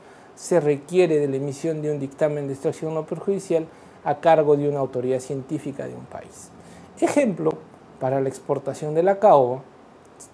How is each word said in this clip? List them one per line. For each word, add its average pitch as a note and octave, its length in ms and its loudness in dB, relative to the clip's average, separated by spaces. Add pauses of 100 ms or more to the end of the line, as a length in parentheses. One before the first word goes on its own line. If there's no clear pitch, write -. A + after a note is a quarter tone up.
(360)
se - 240 0
requiere D3+ 580 2
de D3 100 2
la C3+ 80 -2
emisión D3 460 -4
de D3+ 80 -2
un D3 80 -2
dictamen C#3+ 480 -2
de C#3 80 -6
extracción D#3+ 400 -6
no D#3 100 -4
perjudicial E3 600 -2 (380)
a D3 160 -4
cargo D#3 360 6
de C#3+ 120 0
una C#3+ 100 -2
autoridad B2+ 420 -2
científica C3+ 640 -8
de B2 80 -12
un B2+ 120 -16
país. - 440 -18 (480)
Ejemplo, E3+ 600 0 (400)
para C3+ 220 0
la C3+ 100 -2
exportación C#3 640 -6
de E3 80 2
la G3 160 2
caoba, C#3 440 6 (720)